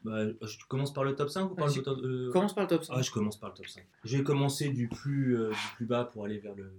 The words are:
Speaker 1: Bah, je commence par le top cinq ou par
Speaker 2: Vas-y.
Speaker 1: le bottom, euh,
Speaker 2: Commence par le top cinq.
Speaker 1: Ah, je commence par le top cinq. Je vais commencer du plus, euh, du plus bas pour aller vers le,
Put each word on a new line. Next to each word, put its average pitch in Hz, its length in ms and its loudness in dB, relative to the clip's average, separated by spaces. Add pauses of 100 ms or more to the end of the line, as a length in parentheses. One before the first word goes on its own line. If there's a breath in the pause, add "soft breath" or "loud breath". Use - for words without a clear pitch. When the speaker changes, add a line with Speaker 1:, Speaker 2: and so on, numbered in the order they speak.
Speaker 1:
Bah, 110 220 0 (160)
je 110 140 -8 (120)
commence 139 240 -2
par 135 100 0
le 135 140 2
top 143 120 0
cinq 190 220 0
ou - 60 -6
par 156 100 2
Speaker 2:
Vas-y. 135 120 4
Speaker 1:
le 131 40 -2
bottom, 131 220 -2
euh, 127 260 0
Speaker 2:
Commence 190 240 4
par 202 100 2
le 170 40 -2
top 160 160 2
cinq. 127 120 -6
Speaker 1:
Ah, 127 60 2
je - 80 0
commence 104 300 0
par 101 100 -8
le - 60 -16
top - 100 -16
cinq. - 200 -18 (180)
Je 117 120 0
vais 139 60 4
commencer 143 460 2
du 120 200 0
plus, 135 480 2
euh, 110 140 2
du - 240 -4
plus 117 120 -4
bas 120 180 2
pour 107 200 -8
aller 104 140 -4
vers 101 160 -10
le, 95 240 -12